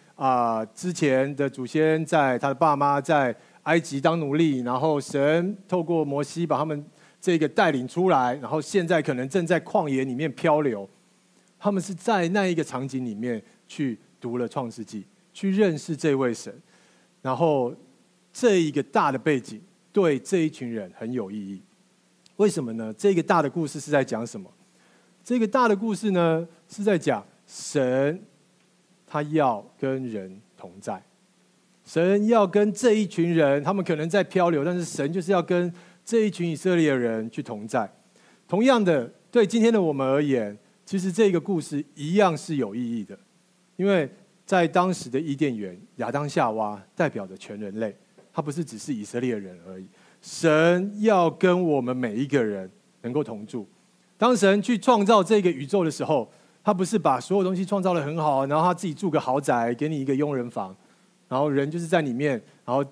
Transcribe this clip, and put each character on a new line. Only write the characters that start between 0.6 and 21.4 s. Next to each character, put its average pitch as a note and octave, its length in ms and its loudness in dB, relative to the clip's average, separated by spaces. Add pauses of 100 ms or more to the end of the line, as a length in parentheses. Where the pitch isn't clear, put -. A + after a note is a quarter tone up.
之 F3 280 -8
前 C#3 420 2
的 C#3 140 -2
祖 C3 160 -10
先 D#3 400 0
在 C#3 320 2
他 C#3 120 -2
的 C3+ 40 0
爸 D#3 220 2
妈 C#3+ 260 2
在 C3+ 340 2 (280)
埃 E3 160 2
及 C#3 200 -6
当 E3 200 2
奴 C#3+ 160 -2
隶， D3+ 240 2
然 B2 200 -2
后 D3+ 220 0
神 D#3+ 560 0 (100)
透 F3+ 160 -2
过 D#3+ 220 0
摩 C#3+ 180 -4
西 E3+ 220 -6
把 D3+ 120 0
他 C#3+ 60 0
们 D3 220 -6 (340)
这 F3 180 2
个 D3+ 120 0
带 F#3+ 220 2
领 C3 160 -2
出 F#3 220 0
来， B2+ 260 2
然 B2+ 140 -10
后 D#3 120 -2
现 F3 260 -2
在 E3 140 2
可 D3 140 -2
能 B2+ 120 -4
正 F3 180 -2
在 E3+ 140 2
旷 E3+ 300 -2
野 C3 160 0
里 C3 100 -4
面 D3 160 -4
漂 D#3 300 2
流。 G#2+ 260 -4 (720)
他 G#3 120 0
们 F#3+ 100 0
是 G3 120 -8
在 F3 360 0
那 G3 180 0
一 F3 80 0
个 D#3+ 80 0
场 C3+ 240 -6
景 B2+ 160 -6
里 A#2 100 -6
面 A2+ 280 -4 (260)
去 C3 300 -6 (220)
读 B2 180 -6
了 A#2+ 100 -2
《创 B2 240 -6
世 G#2+ 140 -12
纪》， G2+ 180 -12 (300)
去 G3 180 -2
认 F#3+ 260 4
识 D3+ 180 -8
这 C#3+ 200 0
位 C3 160 0
神， G#2+ 220 -10 (680)
然 C3 120 -4
后 C#3 380 2 (580)
这 G3+ 300 2
一 D3+ 100 0
个 C#3 120 -2
大 E3 280 0
的 C3 60 -2
背 C#3 220 0
景 G#2+ 200 -14 (320)
对 D#3+ 280 2
这 F3+ 200 -2
一 D#3 100 0
群 B2 220 -10
人 G2+ 240 -8
很 A#2 160 -8
有 G#2+ 200 -6
意 G#2 40 -10
义。 G2 260 -10 (760)